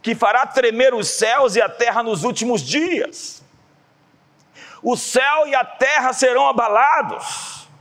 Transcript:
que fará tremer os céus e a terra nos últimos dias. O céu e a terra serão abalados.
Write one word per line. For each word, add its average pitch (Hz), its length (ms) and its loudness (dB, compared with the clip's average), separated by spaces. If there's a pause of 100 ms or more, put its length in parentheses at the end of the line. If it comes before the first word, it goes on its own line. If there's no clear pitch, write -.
que 233 140 -4
fará 233 320 2
tremer 254 480 2
os 214 140 -4
céus 226 480 2
e 233 60 4
a 196 60 2
terra 233 340 -2
nos 208 220 -4
últimos 226 380 -2
dias. 294 800 -6 (1400)
O 240 140 0
céu 294 500 0
e 277 80 -2
a 254 100 2
terra 262 480 0
serão 254 360 2
abalados. 240 1200 0 (120)